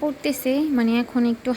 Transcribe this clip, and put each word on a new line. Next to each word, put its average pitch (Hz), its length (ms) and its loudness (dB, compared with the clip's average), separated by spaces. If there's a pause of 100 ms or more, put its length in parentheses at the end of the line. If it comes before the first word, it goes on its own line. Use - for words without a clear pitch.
পড়তেছে, 285 600 -2
মানে 240 380 2
এখন 240 280 0
একটু 233 300 -2